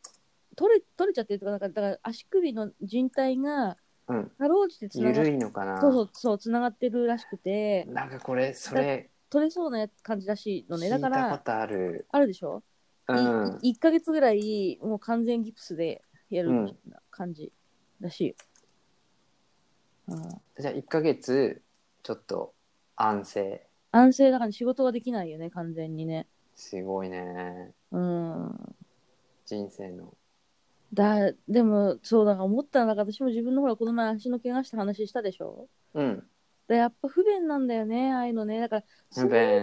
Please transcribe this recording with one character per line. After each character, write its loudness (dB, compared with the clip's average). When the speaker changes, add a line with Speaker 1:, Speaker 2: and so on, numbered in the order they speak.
Speaker 1:
取 4
れ、 4
取 0
れ 0
ち -6
ゃ 0
っ -6
て -6
る -4
と -8
か、 -2
な -2
ん -8
か、 -4
だ -6
か 0
ら -4
足 -10
首 2
の -4
靭 0
帯 2
が、 -2
Speaker 2:
う -2
ん。 -4
Speaker 1:
か 2
ろ 4
う 0
じ -14
て -8
つ -4
な 4
が 4
っ-、 4
Speaker 2:
緩 4
い 0
の -2
か -6
な。 -4
Speaker 1:
そ 6
う 8
そ 4
う、 -6
そ -2
う、 -2
つ -6
な 0
が 0
っ -4
て -2
る 0
ら 0
し -10
く -12
て。 -2
Speaker 2:
な -6
ん -12
か -12
こ -6
れ、 0
そ -8
れ。 0
Speaker 1:
だ-、 -20
取 4
れ 0
そ -4
う -4
な -2
感 -6
じ -12
ら -2
し -6
い -16
の -6
ね。 -2
だ 0
か 0
ら、 0
Speaker 2:
聞 2
い 0
た -4
こ -20
と -2
あ -2
る。 -4
Speaker 1:
あ 2
る 6
で 0
し -12
ょ？ -8
Speaker 2:
う 2
ん。 2
Speaker 1:
い-、 2
い-、 4
一 0
ヶ 4
月 2
ぐ 0
ら 6
い、 -2
も -2
う -4
完 -2
全 0
ギ -10
プ -20
ス -12
で -4
や 0
る 0
み 0
た -16
い -20
な -20
感 -10
じ -16
ら -8
し -4
い 2
よ。 -10
Speaker 2:
う -8
ん。 -
Speaker 1:
う -12
ん。 -16
Speaker 2:
じ -6
ゃ -4
あ、 -6
一 -8
ヶ 0
月、 0
ち -8
ょ -6
っ -14
と、 -6
安 0
静。 -6
Speaker 1:
安 8
静 6
だ 0
か -4
ら -4
仕 -8
事 0
が 2
で -4
き -6
な -4
い -10
よ -12
ね、 -8
完 -8
全 -8
に -6
ね。 -6
Speaker 2:
す -12
ご -4
い -6
ね。 -10
Speaker 1:
う -2
ん。 -6
Speaker 2:
人 -8
生 -14
の。 -18
Speaker 1:
だ-、 4
で 4
も、 4
そ 4
う、 4
だ 6
か -4
ら -2
思 0
っ -2
た 2
の、 4
だ 2
か 0
ら -6
私 -10
も 2
自 0
分 0
の 4
ほ 4
ら、 0
こ 0
の 0
前 2
足 -4
の 0
怪 -4
我 -2
し -20
た -8
話 -2
し -10
た -4
で -2
し -14
ょ？ -12
Speaker 2:
う -2
ん。 -2
Speaker 1:
だ-、 4
や 4
っ -16
ぱ -4
不 2
便 2
な -2
ん 0
だ -2
よ -2
ね、 0
あ 0
あ -2
い -2
う -2
の -2
ね。 -2
だ -2
か 0
ら、 -4
Speaker 2:
不 2
便。 0
Speaker 1:
そ 6
う 6
い 6